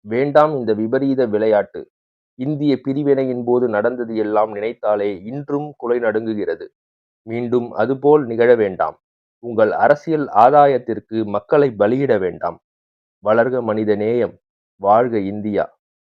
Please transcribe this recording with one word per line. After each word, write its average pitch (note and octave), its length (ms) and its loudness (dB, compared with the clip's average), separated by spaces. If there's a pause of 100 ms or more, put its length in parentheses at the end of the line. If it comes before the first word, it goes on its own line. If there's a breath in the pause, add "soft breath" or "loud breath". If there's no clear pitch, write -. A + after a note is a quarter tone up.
வேண்டாம் C#3 580 2
இந்த A2 140 -2
விபரீத B2+ 540 0
விளையாட்டு. G#2 640 0 (500)
இந்திய C#3+ 420 -2
பிரிவினையின் C3+ 640 -2
போது B2 240 2
நடந்தது A2+ 480 -2
எல்லாம் G#2+ 380 0
நினைத்தாலே G#2 680 -4
இன்றும் C#3+ 540 -8
குலை B2 220 -2
நடுங்குகிறது. G#2+ 680 -4 (560)
மீண்டும் A#2+ 480 -4
அதுபோல் C3+ 560 2
நிகழ A#2 280 4
வேண்டாம். F#2 460 -2 (380)
உங்கள் A2 340 0
அரசியல் C#3+ 560 0
ஆதாயத்திற்கு B2 960 2
மக்களை B2+ 460 0
பலியிட A#2 480 0
வேண்டாம். E2+ 420 -6 (580)
வளர்க A#2 440 0
மனித G#2+ 320 -2
நேயம், A#2 440 -2 (420)
வாழ்க A2+ 380 2
இந்தியா. G2+ 600 -4 (260)